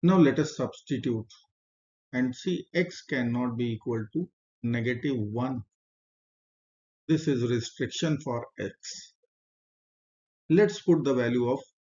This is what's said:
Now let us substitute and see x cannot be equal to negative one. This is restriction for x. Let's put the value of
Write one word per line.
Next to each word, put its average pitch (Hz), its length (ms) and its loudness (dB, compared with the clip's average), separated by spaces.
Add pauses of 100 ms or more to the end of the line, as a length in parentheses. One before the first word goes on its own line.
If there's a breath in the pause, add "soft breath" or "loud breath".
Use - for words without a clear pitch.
Now 185 140 6
let 139 200 6
us 151 200 -2
substitute 120 720 -4 (800)
and 127 240 0
see - 380 -4
x 175 300 -2
cannot 123 540 -2
be 120 180 0
equal 113 300 -4 (100)
to 175 120 -2 (360)
negative 120 520 -2
one. 117 460 -4 (1500)
This 156 220 0
is 123 200 0
restriction 131 720 -2
for 120 240 -6 (140)
x. - 540 -10 (1400)
Let's 190 320 4
put 156 240 4
the 139 80 2
value 120 360 2
of 131 120 -2 (200)